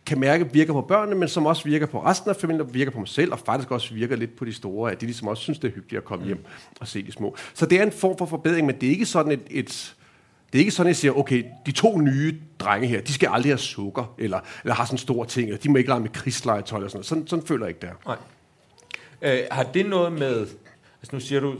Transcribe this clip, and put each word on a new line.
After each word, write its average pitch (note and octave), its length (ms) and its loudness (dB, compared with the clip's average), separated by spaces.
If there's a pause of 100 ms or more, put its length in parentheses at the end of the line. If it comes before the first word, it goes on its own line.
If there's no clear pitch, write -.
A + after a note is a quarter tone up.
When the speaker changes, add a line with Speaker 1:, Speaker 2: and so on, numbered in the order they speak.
Speaker 1:
kan C#3+ 140 0
mærke, C#3+ 320 4
virker D#3 200 6
på C#3+ 80 2
børnene, G#3 360 2
men F3 120 2
som D#3 180 0
også D#3+ 180 2
virker D3+ 220 2
på - 180 -4
resten F#3+ 260 2
af G3 60 0
familien, D#3+ 240 0
og B2 140 -6
virker C3+ 160 0
på A#2+ 80 -6
mig G2+ 100 -6
selv, F3 240 2
og A#2+ 60 -4
faktisk B2+ 320 -2
også A#2+ 240 -4
virker A#2+ 220 -2
lidt A#2 200 -4
på - 80 -10
de A2+ 80 -6
store, G#2 400 -4
at F#2 80 -8
de A2+ 60 -6
ligesom A#2 220 -6
også A2+ 140 -4
synes, D3+ 160 -4
det B2 100 -2
er - 60 -4
hyggeligt G2 240 -10
at G2+ 60 -8
komme F2+ 180 -8
Speaker 2:
Mm. F#2 40 -6
Speaker 1:
hjem F#2 180 -6 (360)
og A2 80 -10
se G2+ 140 -6
de G#2+ 100 -14
små. G2+ 240 -6 (180)
Så E3 120 0
det F3 120 6
er G3+ 40 4
en G#3+ 100 2
form F#3+ 260 0
for F3+ 80 -4
forbedring, D#3+ 400 0
men C3 140 0
det B2+ 60 0
er C3 40 4
ikke F#3+ 160 2
sådan D3+ 260 0
et, C#3 80 0 (100)
et, - 440 -6 (580)
det B2 60 6
er - 20 10
ikke G3+ 100 6
sådan, F3 180 4
jeg E3+ 80 4
siger, C#3 220 4
"Okay, B2+ 260 2 (220)
de C#3+ 60 -2
to G#3 260 4
nye D3 360 2 (240)
drenge G#2 300 2
her, A2 120 0
de - 120 -6
skal C3+ 200 2
aldrig C3 200 4
have B2+ 60 0
sukker, G#2 600 -6
eller, G2 200 -2 (260)
eller A#2 100 0
har A#2+ 100 2
sådan C3 100 -4
en B2+ 40 -2
stor A#2+ 260 -2
ting, A#2 240 -2
eller G#2 100 -4
de D3 120 0
må C#3 60 8
ikke B2+ 120 6
lege B2 120 2
med G#2+ 100 -2
krigslegetøj," G#2+ 720 -2
og G2 60 -8
sådan G2 60 -10
noget. G2+ 100 -10
Sådan, D#3+ 200 -2
sådan E3 200 -4
føler A#2 200 -2
jeg - 40 -4
ikke, E2+ 100 -12
det F2+ 80 -12
er. G#2+ 280 -8 (1040)
Speaker 2:
Nej. C#3+ 100 2
Øh, B2+ 60 4 (120)
har C3 120 0
det D3+ 240 0
noget F3 260 0
med, C3+ 280 0
altså, - 720 -14
nu C3+ 80 -6
siger C#3 200 0
du C#3 200 0